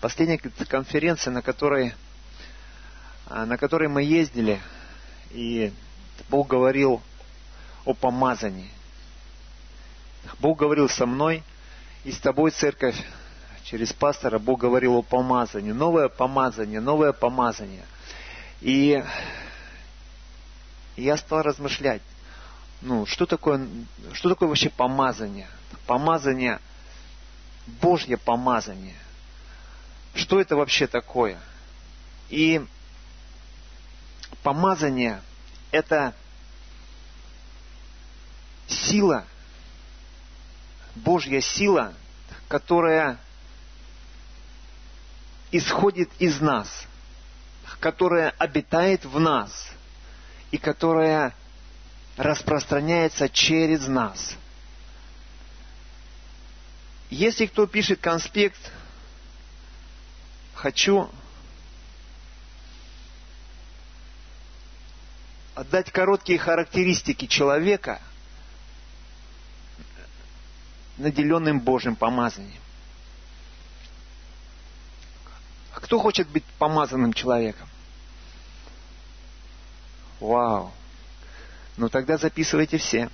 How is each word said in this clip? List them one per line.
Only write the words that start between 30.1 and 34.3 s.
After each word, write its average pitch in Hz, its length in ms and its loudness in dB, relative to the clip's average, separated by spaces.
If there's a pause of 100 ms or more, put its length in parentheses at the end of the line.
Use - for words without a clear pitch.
Что - 260 2
это 165 160 2
вообще 143 320 2
такое? 113 500 0 (920)
И 156 360 4 (1800)